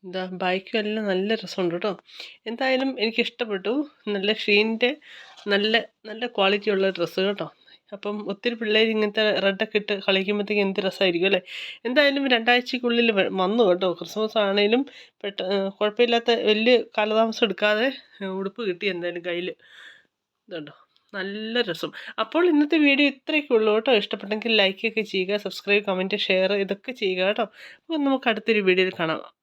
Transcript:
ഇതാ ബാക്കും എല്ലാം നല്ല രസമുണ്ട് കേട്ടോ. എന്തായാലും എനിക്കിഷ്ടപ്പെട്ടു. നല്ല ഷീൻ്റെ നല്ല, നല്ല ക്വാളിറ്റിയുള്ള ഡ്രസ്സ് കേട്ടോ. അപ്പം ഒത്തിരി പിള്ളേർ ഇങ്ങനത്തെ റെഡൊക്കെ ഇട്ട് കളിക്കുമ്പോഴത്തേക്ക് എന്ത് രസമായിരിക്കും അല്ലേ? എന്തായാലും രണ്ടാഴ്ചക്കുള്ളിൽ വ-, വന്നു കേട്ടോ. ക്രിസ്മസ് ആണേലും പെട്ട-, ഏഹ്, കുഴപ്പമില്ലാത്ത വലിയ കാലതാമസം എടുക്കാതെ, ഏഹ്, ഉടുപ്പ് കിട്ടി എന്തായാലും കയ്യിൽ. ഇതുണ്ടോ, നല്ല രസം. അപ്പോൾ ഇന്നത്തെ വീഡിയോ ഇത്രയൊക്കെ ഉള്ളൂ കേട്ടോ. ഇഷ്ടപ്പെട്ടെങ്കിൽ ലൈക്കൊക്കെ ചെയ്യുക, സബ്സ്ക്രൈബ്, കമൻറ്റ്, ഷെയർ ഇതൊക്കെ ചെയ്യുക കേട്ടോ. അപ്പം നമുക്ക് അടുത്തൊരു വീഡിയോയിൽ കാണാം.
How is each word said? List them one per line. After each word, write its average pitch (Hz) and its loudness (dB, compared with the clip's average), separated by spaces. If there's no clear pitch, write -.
ഇതാ 185 -8
ബാക്കും 185 -2
എല്ലാം 214 -4
നല്ല 196 0
രസമുണ്ട് 180 -4
കേട്ടോ. 175 -2
എന്തായാലും 262 0
എനിക്കിഷ്ടപ്പെട്ടു. 220 -2
നല്ല 202 -2
ഷീൻ്റെ 220 2
നല്ല, 208 2
നല്ല 220 -10
ക്വാളിറ്റിയുള്ള 202 2
ഡ്രസ്സ് 180 -2
കേട്ടോ. 196 -2
അപ്പം 208 -8
ഒത്തിരി 233 -4
പിള്ളേർ 220 2
ഇങ്ങനത്തെ 214 0
റെഡൊക്കെ 196 0
ഇട്ട് 208 -4
കളിക്കുമ്പോഴത്തേക്ക് 202 0
എന്ത് 196 -2
രസമായിരിക്കും 185 0
അല്ലേ? 185 0
എന്തായാലും 277 2
രണ്ടാഴ്ചക്കുള്ളിൽ 240 2
വ-, 190 2
വന്നു 190 2
കേട്ടോ. 185 4
ക്രിസ്മസ് 214 -4
ആണേലും 208 2
പെട്ട-, 202 -8
ഏഹ്, 196 0
കുഴപ്പമില്ലാത്ത 233 2
വലിയ 220 4
കാലതാമസം 220 0
എടുക്കാതെ, 214 0
ഏഹ്, 190 -8
ഉടുപ്പ് 196 -8
കിട്ടി 185 -4
എന്തായാലും 175 -4
കയ്യിൽ. 175 -4
ഇതുണ്ടോ, 156 -12
നല്ല 214 -6
രസം. 170 -6
അപ്പോൾ 262 0
ഇന്നത്തെ 302 4
വീഡിയോ 285 4
ഇത്രയൊക്കെ 294 -2
ഉള്ളൂ 220 4
കേട്ടോ. 220 2
ഇഷ്ടപ്പെട്ടെങ്കിൽ 208 -2
ലൈക്കൊക്കെ 214 0
ചെയ്യുക, 196 -2
സബ്സ്ക്രൈബ്, 202 -2
കമൻറ്റ്, 190 -2
ഷെയർ 190 2
ഇതൊക്കെ 196 -4
ചെയ്യുക 185 -2
കേട്ടോ. 208 0
അപ്പം 311 -4
നമുക്ക് 269 2
അടുത്തൊരു 214 0
വീഡിയോയിൽ 185 4
കാണാം. 160 -2